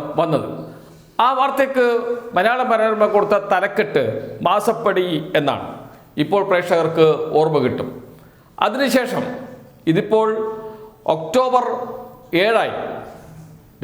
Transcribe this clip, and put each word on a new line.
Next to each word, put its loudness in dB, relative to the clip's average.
വന്നത്. 0
ആ 4
വാർത്തയ്ക്ക് 2
മലയാള 2
മനോരമ 2
കൊടുത്ത 4
തലക്കെട്ട് 2
മാസപ്പടി 2
എന്നാണ്. -2
ഇപ്പോൾ 0
പ്രേക്ഷകർക്ക് 4
ഓർമ്മ 4
കിട്ടും. -2
അതിനുശേഷം 0
ഇതിപ്പോൾ 2
ഒക്ടോബർ 0
ഏഴായി, 2